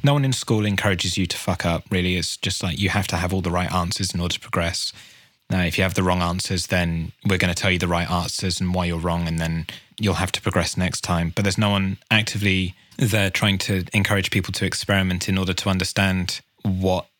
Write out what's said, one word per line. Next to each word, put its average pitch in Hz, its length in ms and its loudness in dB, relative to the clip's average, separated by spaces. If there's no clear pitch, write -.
No 143 100 6
one 143 120 4
in 131 80 2
school 107 320 2
encourages 98 520 0
you 92 100 2
to - 100 -4
fuck - 280 -2
up, 82 260 0
really. 90 240 2
It's 85 200 -4
just - 280 -4
like 85 160 -2
you 98 100 2
have 101 180 0
to 92 100 -2
have 87 140 -2
all 95 100 0
the 85 100 -2
right 90 200 0
answers 90 420 -2
in 87 60 -2
order 87 140 -2
to - 60 -6
progress. - 520 -2
Now, 92 140 2
if 85 140 0
you 98 60 2
have 92 100 0
the 95 100 2
wrong 90 180 2
answers, 87 460 -2
then 85 440 0
we're 98 120 4
gonna 90 160 2
tell 98 160 0
you 90 80 2
the 87 100 0
right 85 220 0
answers 87 500 -2
and 90 140 0
why 90 120 0
you're 85 120 0
wrong, 85 300 0
and 82 100 -2
then 82 300 -2
you'll 95 160 2
have 90 160 -2
to - 100 -6
progress - 360 0
next 90 240 -2
time. 85 340 0
But 101 80 0
there's 95 140 0
no 107 120 2
one 98 280 0
actively 101 640 0
there 101 320 2
trying 98 280 2
to 92 360 -2
encourage 98 380 0
people 92 220 -2
to - 120 -2
experiment 92 640 0
in 95 80 2
order 95 160 0
to - 160 -2
understand 92 720 0
what 92 440 0